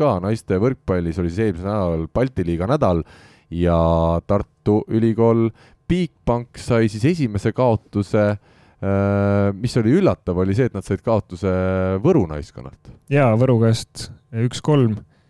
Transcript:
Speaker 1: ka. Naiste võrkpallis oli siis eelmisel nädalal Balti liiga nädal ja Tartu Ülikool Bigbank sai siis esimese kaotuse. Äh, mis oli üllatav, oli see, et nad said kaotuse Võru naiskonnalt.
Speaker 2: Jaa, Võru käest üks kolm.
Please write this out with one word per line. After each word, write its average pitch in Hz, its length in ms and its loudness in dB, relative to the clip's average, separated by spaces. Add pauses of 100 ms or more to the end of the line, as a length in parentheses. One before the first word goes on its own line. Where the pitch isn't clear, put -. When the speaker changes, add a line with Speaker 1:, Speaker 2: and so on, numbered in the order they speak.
Speaker 1:
ka. 135 240 0
Naiste 104 340 -2
võrkpallis 92 640 -2
oli 87 80 -2
siis 101 160 -2
eelmisel 92 240 -4
nädalal 85 400 -2
Balti 117 380 -2
liiga 85 180 -2
nädal 107 380 0 (500)
ja 85 240 2 (480)
Tartu 104 640 -2
Ülikool 113 600 2 (400)
Bigbank 123 680 -4
sai 113 300 2
siis 104 160 -6
esimese 120 480 0
kaotuse. 107 720 0 (560)
Äh, 101 680 0
mis 98 240 -6
oli 113 200 2
üllatav, 101 400 0
oli 95 180 0
see, 123 120 2
et - 80 -6
nad 98 100 -8
said 98 160 -4
kaotuse 101 500 -2 (500)
Võru 135 260 2
naiskonnalt. - 640 -12 (180)
Speaker 2:
Jaa, 139 280 2
Võru 123 240 2
käest - 480 -2 (260)
üks 117 260 -4
kolm. 123 380 2 (320)